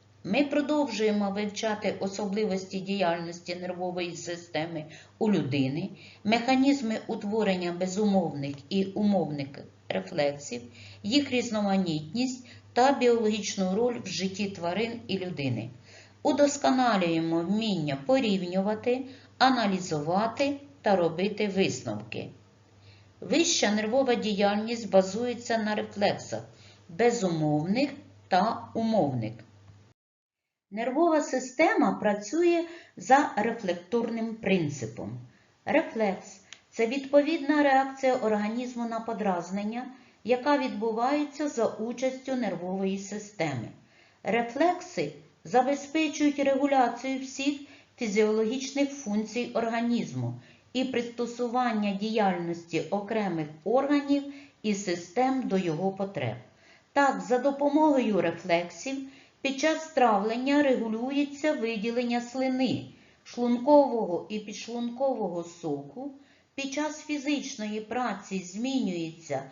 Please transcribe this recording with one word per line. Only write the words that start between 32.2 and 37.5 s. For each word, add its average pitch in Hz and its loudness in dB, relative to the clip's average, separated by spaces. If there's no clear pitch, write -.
за 269 4
рефлекторним 226 -2
принципом. 131 -2
Рефлекс — - -2
це 226 0
відповідна 285 2